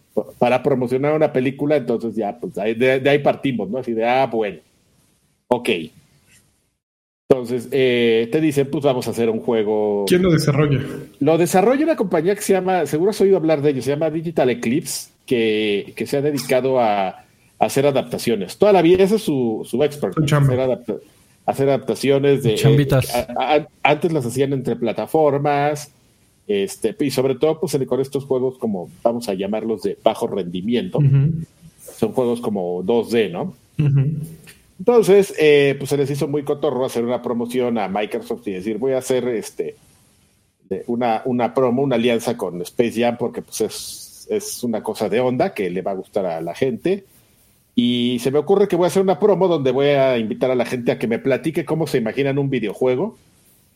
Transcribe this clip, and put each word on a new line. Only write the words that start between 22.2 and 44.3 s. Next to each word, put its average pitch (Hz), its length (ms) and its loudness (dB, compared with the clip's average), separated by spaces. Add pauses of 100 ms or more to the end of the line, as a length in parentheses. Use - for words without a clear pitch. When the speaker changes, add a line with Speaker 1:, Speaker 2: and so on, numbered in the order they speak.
Speaker 1:
de, 113 100 2
Speaker 3:
Chambitas. 135 580 4
Speaker 1:
eh, 123 140 0 (100)
a-, 127 200 0
a-, 151 120 0 (140)
antes 151 300 2
las 147 120 -2
hacían 131 280 -2
entre 120 240 -2
plataformas, 143 1120 0 (560)
este, 101 540 -2
y 143 100 0
sobre 135 240 0
todo, 156 240 0
pues, 156 180 -4 (120)
con 127 120 0
estos 135 240 -4
juegos 131 320 -2
como, 95 320 -6 (140)
vamos 117 260 -2
a 98 60 -2
llamarlos 107 480 -4
de 98 180 -4
bajo - 280 0
rendimiento. 98 720 -4
Speaker 2:
Ujú. 147 440 2 (560)
Speaker 1:
Son 107 140 -2
juegos 120 280 0
como 92 440 -4
dos 104 260 0
D, 110 200 2
¿no? 110 260 -8 (240)
Speaker 2:
Ujú. 139 260 2 (720)
Speaker 1:
Entonces, 196 600 4
eh, 143 400 6
pues, 139 120 -8
se 147 60 2
les 139 140 0
hizo 147 180 -2
muy 143 160 -2
cotorro 139 400 -2
hacer 120 180 -2
una 120 200 -2
promoción 120 560 -2
a 98 100 -2
Microsoft 110 580 -6
y 101 60 -4
decir, 98 240 -4
"Voy 131 160 -2
a 131 60 0
hacer, 127 280 -2
este, 98 480 -6 (920)
de-, 95 180 -6
una, 117 380 0
una 123 300 -2
promo, 131 280 2
una 135 140 0
alianza 117 400 0
con 90 260 -8
Space 113 380 -2
Jam, 117 180 2
porque, - 240 -6
pues, - 200 -8
es, - 680 -8